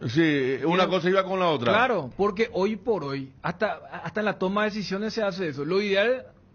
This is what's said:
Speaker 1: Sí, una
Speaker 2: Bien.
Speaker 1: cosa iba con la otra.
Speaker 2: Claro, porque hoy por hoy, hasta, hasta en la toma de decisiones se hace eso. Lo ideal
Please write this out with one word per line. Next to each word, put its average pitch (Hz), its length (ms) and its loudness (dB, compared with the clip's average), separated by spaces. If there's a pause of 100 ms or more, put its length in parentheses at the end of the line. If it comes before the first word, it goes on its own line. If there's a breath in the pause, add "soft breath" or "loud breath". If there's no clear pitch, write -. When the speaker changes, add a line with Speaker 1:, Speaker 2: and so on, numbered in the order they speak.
Speaker 1:
Sí, 135 580 2
una 180 220 4
Speaker 2:
Bien. - 20 2
Speaker 1:
cosa 180 220 2
iba 190 140 4
con 190 160 -2
la 180 80 2
otra. 120 240 2
Speaker 2:
Claro, 214 440 2
porque 208 380 0
hoy 196 220 0
por 196 280 -2
hoy, 139 280 -6 (100)
hasta, 170 380 -2 (240)
hasta 165 160 -6
en 208 60 0
la 190 120 -2
toma 196 260 0
de 214 60 0
decisiones 202 420 -4
se 220 100 -4
hace 190 260 -2
eso. 139 180 -4
Lo 190 160 2
ideal 214 420 2 (300)